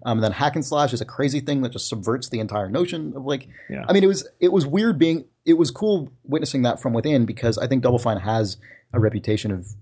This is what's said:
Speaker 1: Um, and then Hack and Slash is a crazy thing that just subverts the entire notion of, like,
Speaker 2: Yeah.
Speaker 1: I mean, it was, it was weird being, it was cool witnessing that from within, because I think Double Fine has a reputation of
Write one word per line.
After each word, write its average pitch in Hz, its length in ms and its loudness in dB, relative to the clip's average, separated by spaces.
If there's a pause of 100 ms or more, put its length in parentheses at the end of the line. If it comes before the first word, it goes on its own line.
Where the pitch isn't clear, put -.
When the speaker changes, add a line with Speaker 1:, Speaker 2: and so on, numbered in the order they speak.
Speaker 1:
Um, 117 120 0
and 110 60 2
then 107 80 2
Hack - 240 0
and 151 80 -2
Slash 147 300 0
is 113 80 -4
a - 40 -8
crazy 139 340 -2
thing 139 220 -2
that 123 100 -4
just - 160 -8
subverts 117 420 -4
the 113 100 -4
entire 104 300 -4
notion 160 460 -4
of, 135 100 -12
like, 139 220 -6 (200)
Speaker 2:
Yeah. - 200 -10
Speaker 1:
I - 40 4
mean, 196 120 6
it 190 40 6
was, - 180 0 (120)
it 175 140 4
was 170 140 4
weird 196 320 0
being, 165 260 2 (220)
it 165 80 6
was 160 160 4
cool 202 420 0 (100)
witnessing 139 400 -2
that 120 180 0
from 120 120 -2
within, 117 320 2
because 110 340 -2
I - 80 4
think 127 160 2
Double 123 160 4
Fine 110 200 0
has 104 400 -2 (340)
a 104 80 0
reputation 107 500 0
of 92 160 -6 (160)